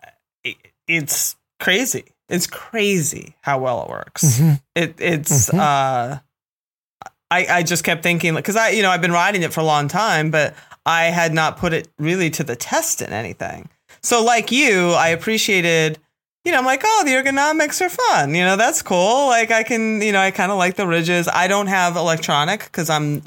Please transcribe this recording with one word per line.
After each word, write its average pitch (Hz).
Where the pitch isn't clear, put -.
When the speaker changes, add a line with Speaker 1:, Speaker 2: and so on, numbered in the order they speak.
Speaker 1:
it, 120
it's -
crazy. 190
It's 175
crazy -
how 139
well 123
it -
works. -
Speaker 2:
Mm-hmm. 160
Speaker 1:
It, 165
it's, 156
Speaker 2:
Mm-hmm. 175
Speaker 1:
uh, 135
I, 180
I 175
just 165
kept 165
thinking, 170
like, 151
'cause 202
I, 226
you 214
know, 190
I've 175
been 175
riding 180
it 160
for 170
a 160
long 147
time, 170
but 151
I 165
had 170
not 156
put 175
it -
really 165
to -
the 156
test -
in -
anything. 87
So 233
like 226
you, 220
I 165
appreciated, 165
you 349
know, 311
I'm 269
like, 262
"Oh, 427
the 277
ergonomics 285
are 359
fun. 254
You 175
know, 190
that's 247
cool. 214
Like, 233
I 226
can, 226
you 214
know, 196
I 190
kinda 196
like 180
the 202
ridges." 170
I 180
don't 202
have 180
electronic 165
'cause 160
I'm, 147